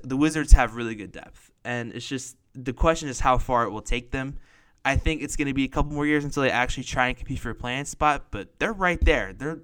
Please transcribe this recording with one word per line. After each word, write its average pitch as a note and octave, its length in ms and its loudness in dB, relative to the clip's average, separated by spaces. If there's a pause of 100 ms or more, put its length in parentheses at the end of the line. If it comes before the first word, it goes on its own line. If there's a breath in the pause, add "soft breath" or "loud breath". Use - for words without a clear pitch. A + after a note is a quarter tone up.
the C3 120 -4
Wizards D3+ 380 4
have A#2 220 6
really A2+ 200 -4
good F#2+ 160 -12
depth. - 400 -20 (140)
And A#2+ 280 -6
it's A#2+ 140 -10
just, - 300 -8 (160)
the C3 180 -6
question D#3+ 380 2
is A#2+ 100 -6
how B2+ 180 4
far A#2+ 260 2
it G2+ 80 0
will G#2+ 100 -8
take A#2+ 300 -4
them. C3+ 260 -6 (480 soft breath)
I C#3 100 2
think D#3+ 260 0
it's C#3+ 140 -6
gonna C#3 180 0
be C3+ 120 2
a - 20 -2
couple D3 240 -2
more D3 140 -2
years D3 180 2
until C#3+ 200 -2
they B2+ 80 2
actually B2 320 0
try B2+ 240 0
and B2+ 100 -4
compete - 220 -8
for A#2+ 100 -6
a A2+ 60 -6
play-in B2 280 -6
spot, D3 480 0
but - 280 -10
they're G3 120 0
right F3+ 320 0
there. G#2 300 0
They're, D#3 300 -6